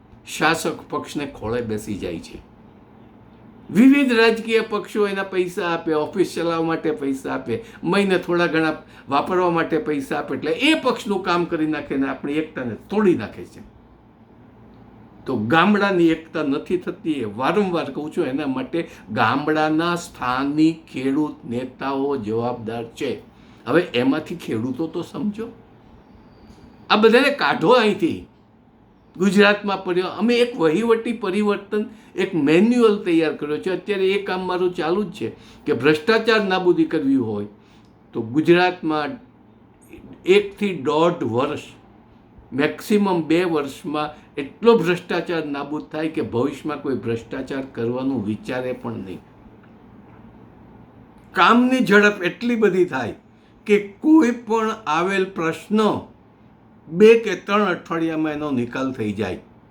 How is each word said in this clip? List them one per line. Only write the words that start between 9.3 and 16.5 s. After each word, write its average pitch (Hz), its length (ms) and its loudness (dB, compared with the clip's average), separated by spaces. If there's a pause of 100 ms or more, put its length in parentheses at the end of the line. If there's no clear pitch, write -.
માટે 160 280 0
પૈસા 151 400 -4
આપે, 143 180 -6
એટલે 143 140 -4
એ 277 240 2
પક્ષનું 202 480 -2
કામ 175 220 0
કરી 160 220 -2
નાખે 151 300 -4
ને 135 120 0
આપણી 135 240 -8
એકતાને 135 440 -4 (140)
તોડી 196 240 4
નાખે 98 300 -8
છે. - 380 -20 (1400)
તો 135 100 -4
ગામડાની 175 720 2
એકતા 160 340 -2
નથી 151 340 -2